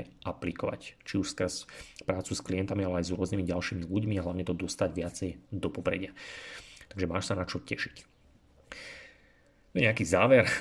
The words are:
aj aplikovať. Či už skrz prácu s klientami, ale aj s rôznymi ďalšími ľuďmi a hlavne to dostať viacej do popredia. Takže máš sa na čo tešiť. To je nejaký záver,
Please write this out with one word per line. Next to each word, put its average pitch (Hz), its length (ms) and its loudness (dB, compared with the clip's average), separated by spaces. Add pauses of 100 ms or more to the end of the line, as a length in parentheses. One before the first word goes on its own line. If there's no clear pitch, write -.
aj - 20 -4 (240)
aplikovať. - 760 -4
Či - 180 -12
už 92 120 2
skrz - 220 0 (500)
prácu 92 320 0
s - 80 -8
klientami, 95 400 0
ale 90 180 2
aj 87 60 -2
s 92 60 0
rôznymi 92 300 0
ďalšími 87 440 -2
ľuďmi 107 320 2
a 87 40 -2
hlavne 90 220 -2
to 87 80 0
dostať 90 400 -2
viacej 87 360 -2 (200)
do 87 220 -2
popredia. 92 420 -2 (800)
Takže 92 160 -2
máš 90 240 -2
sa - 20 2
na 92 140 -2
čo - 120 -4
tešiť. - 520 -8 (1600)
To 180 80 2
je 113 80 8
nejaký - 160 2
záver, 107 400 8 (160)